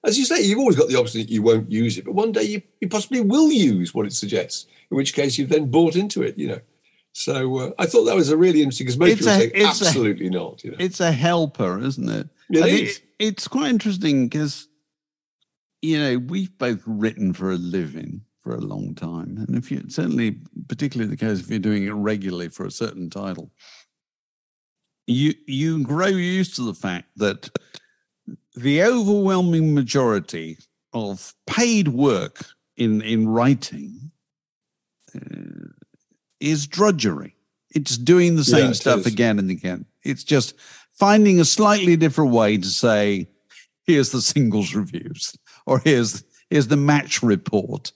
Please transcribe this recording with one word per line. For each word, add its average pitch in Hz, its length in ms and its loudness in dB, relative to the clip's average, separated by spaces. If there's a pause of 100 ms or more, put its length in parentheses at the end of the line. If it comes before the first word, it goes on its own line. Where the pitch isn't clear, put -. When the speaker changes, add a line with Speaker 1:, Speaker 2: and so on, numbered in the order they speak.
Speaker 1:
as 220 140 2
you 269 60 2
say, 262 180 0
you've 202 160 2
always 240 180 4
got 131 120 4
the 131 100 2
option 117 220 -2
that 110 80 -6
you 110 140 0
won't 113 280 2
use 113 280 0
it, - 80 -14
but - 80 -8
one 214 180 0
day 214 100 0
you, 208 200 -4 (180)
you 202 80 -4
possibly 226 320 -2
will 285 320 4
use 113 420 2
what 104 120 -2
it 98 80 -8
suggests, 101 500 -4 (260)
in - 60 -2
which 135 160 -2
case 139 240 -2
you've 139 140 -2
then 151 200 2
bought 160 260 4
into 196 260 -2
it, - 160 -6
you 139 100 -4
know. - 120 -8 (520)
So, 131 460 -2
uh, 127 200 -6
I 202 60 0
thought - 220 4
that 190 100 2
was 147 140 2
a 156 80 4
really 170 240 6
interesting, 131 240 -2
'cause 123 100 -2
most 175 160 6
Speaker 2:
It's 214 80 2
Speaker 1:
people 208 140 4
Speaker 2:
a, 196 40 6
Speaker 1:
say, 185 160 2
Speaker 2:
it's 202 280 2
a, 190 40 2
Speaker 1:
"Absolutely 101 440 0
not," 85 340 -8
you - 60 -10
know. - 100 -16
Speaker 2:
it's 185 200 -4
a 170 120 2
helper, 143 680 0
isn't 127 300 -4
it? - 200 -6 (220)
Speaker 1:
It 165 120 2
Speaker 2:
And 180 80 4
Speaker 1:
is. 202 260 0
Speaker 2:
it, - 60 -20 (160)
it's 214 280 -4
quite 277 240 -2
interesting 180 600 0
'cause, 151 360 -4 (1160)
you 156 160 0
know, 135 200 0
we've 180 380 -6
both 123 300 -2
written 107 480 -2
for 92 180 -4
a 92 40 -2
living 87 680 -6 (180)
for - 140 -10
a - 60 -8
long 98 340 -10
time. - 420 -12 (100)
And 127 120 -4
if 120 120 -8
you, 139 180 -6
certainly, 117 500 -4 (300)
particularly 123 420 -6
the - 80 -8
case 107 220 -2
if - 100 -14
you're 113 80 -4
doing 101 260 0
it 101 80 -6
regularly 98 560 -4
for 95 180 -14
a 95 40 -10
certain 92 400 -10
title, 92 420 -10 (1500)
you, 143 280 2 (120)
you 151 380 -2
grow 151 220 -2
used 185 500 -2
to 131 60 -6
the 107 120 -6
fact 87 420 -8
that 101 340 -4 (1040)
the 143 280 0
overwhelming 190 920 2
majority 107 840 -2 (340)
of 101 420 -8 (120)
paid 220 420 2
work 123 580 0 (300)
in, 110 260 0
in 110 260 0
writing, 117 840 -2 (1040)
uh, 50 540 -16 (720)
is 147 260 -2
drudgery. 123 680 0 (360)
It's 131 260 -4
doing 170 400 4
the 147 80 2
same 139 200 4
Speaker 1:
Yeah, 131 60 2
it 117 40 0
Speaker 2:
stuff 120 260 0
Speaker 1:
is. 92 60 -2
Speaker 2:
again 113 320 2
and 95 120 -2
again. 90 360 -8 (160)
It's - 220 -6
just 135 300 0 (380)
finding 202 480 6
a 160 40 6
slightly 202 520 4
different 156 360 2
way 107 260 4
to 92 100 -4
say, 101 600 0 (580)
"Here's 143 240 4
the 127 100 -2
singles 107 540 0
reviews," - 600 -8 (300)
or 135 140 2
"Here's, 120 440 2 (260)
here's 143 180 2
the 147 80 2
match 143 460 0
report." 101 720 -2